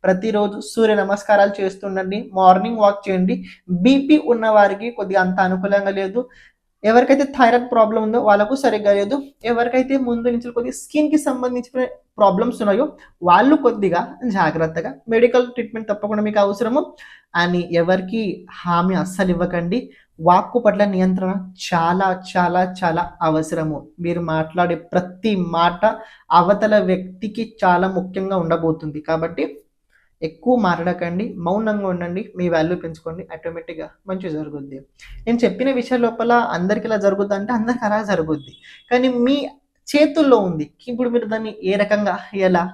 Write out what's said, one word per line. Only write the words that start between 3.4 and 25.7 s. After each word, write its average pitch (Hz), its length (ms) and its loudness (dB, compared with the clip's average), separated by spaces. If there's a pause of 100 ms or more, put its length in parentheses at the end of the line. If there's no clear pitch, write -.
బీపీ 277 340 6 (160)
ఉన్న 220 120 -2 (120)
వారికి 202 400 2
కొద్దిగా 190 280 0
అంత 185 220 0
అనుకూలంగా 196 520 0
లేదు. 196 220 -4 (640)
ఎవరికైతే 254 400 4 (120)
థైరాయిడ్ 240 340 4
ప్రాబ్లం 226 360 4
ఉందో 226 200 0
వాళ్ళకు 208 360 4
సరిగ్గా 208 340 2
లేదు. 202 200 -2 (340)
ఎవరికైతే 247 440 0 (140)
ముందు 240 240 0
నుంచి 240 240 -6
కొద్దిగా 247 240 -4
స్కిన్కి 302 380 0 (100)
సంబంధించిన 247 580 -4 (320)
ప్రాబ్లమ్స్ 214 440 2
ఉన్నాయో 208 220 2 (440)
వాళ్ళు 220 260 6 (100)
కొద్దిగా 202 360 0 (340)
జాగ్రత్తగా, 165 560 -2 (220)
మెడికల్ 240 420 4
ట్రీట్మెంట్ 220 360 -8
తప్పకుండా 208 360 -2
మీకు 208 180 0
అవసరము. 220 360 0 (640)
అని 175 180 0 (200)
ఎవరికి 185 420 0 (380)
హామీ 175 420 0
అస్సలు 185 320 -2
ఇవ్వకండి. 175 440 -2 (400)
వాక్కు 180 460 2
పట్ల 202 180 4 (120)
నియంత్రణ 185 380 0 (340)
చాలా 175 420 0 (220)
చాలా 180 320 2 (160)
చాలా 170 240 -2 (260)
అవసరము. 156 500 -2 (260)
మీరు 170 180 -2 (100)
మాట్లాడే 170 440 -2 (180)
ప్రతి 185 380 -2 (240)
మాట 175 280 0 (560)